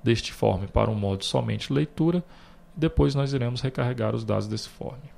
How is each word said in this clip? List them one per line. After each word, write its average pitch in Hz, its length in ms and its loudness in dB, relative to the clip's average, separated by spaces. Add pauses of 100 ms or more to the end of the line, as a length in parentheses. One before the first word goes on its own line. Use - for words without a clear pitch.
deste 117 300 2
form 98 340 2
para 110 240 2
um 110 40 0
modo 98 300 0
somente 117 480 -2
leitura, 156 500 2 (540)
e 165 40 -8
depois 147 340 4
nós 139 180 0
iremos 123 280 -2
recarregar 123 540 0
os 113 100 -2
dados 104 240 0
desse 107 200 -6
form. - 320 -12 (180)